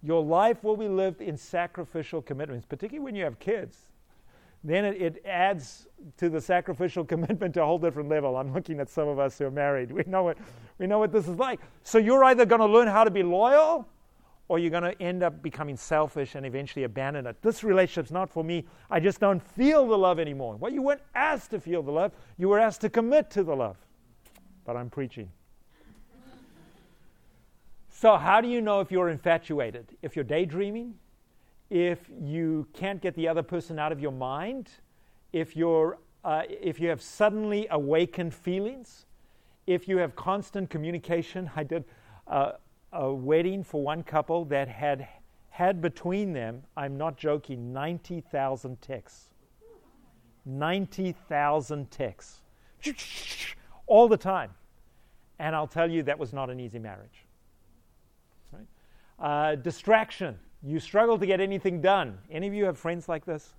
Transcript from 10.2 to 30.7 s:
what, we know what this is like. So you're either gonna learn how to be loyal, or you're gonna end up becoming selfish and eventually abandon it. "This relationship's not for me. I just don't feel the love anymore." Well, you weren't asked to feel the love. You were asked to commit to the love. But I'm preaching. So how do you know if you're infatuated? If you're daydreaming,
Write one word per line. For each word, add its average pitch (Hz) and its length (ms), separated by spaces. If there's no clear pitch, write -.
what, 165 140
we 185 80
know 208 120
what 214 140
this 196 160
is 175 80
like. 247 240
So - 160
you're 247 260
either 254 220
gonna 226 200
learn 220 220
how 214 160
to 220 60
be 190 120
loyal, 247 680
or 170 100
you're 170 120
gonna 175 300
end 180 220
up 156 200
becoming 147 340
selfish 156 600
and 135 100
eventually 135 380
abandon 135 420
it. 117 160
"This 220 220
relationship's 185 480
not 185 180
for 160 140
me. 170 200
I 170 100
just 190 180
don't 196 240
feel 277 460
the 220 100
love 180 220
anymore." 135 360
Well, 175 160
you 285 100
weren't 277 200
asked 277 360
to 208 100
feel 165 220
the 139 80
love. 170 220
You 180 100
were 202 120
asked 220 220
to 214 80
commit 240 400
to 202 120
the 165 140
love. 110 200
But 120 120
I'm 123 140
preaching. 117 400
So 220 260
how 185 240
do 240 80
you 240 120
know 208 200
if 185 120
you're 180 160
infatuated? 143 960
If - 140
you're 147 80
daydreaming, 196 720